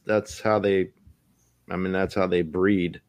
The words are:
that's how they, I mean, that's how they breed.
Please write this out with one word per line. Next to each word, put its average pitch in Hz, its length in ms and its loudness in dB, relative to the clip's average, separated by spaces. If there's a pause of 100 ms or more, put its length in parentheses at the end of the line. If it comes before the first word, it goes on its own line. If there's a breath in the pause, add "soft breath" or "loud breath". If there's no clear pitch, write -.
that's 107 360 -2
how 107 180 2
they, 95 300 2 (800)
I 92 80 -6
mean, 92 140 -2
that's 95 240 -2
how 98 120 0
they 90 140 2
breed. 87 680 0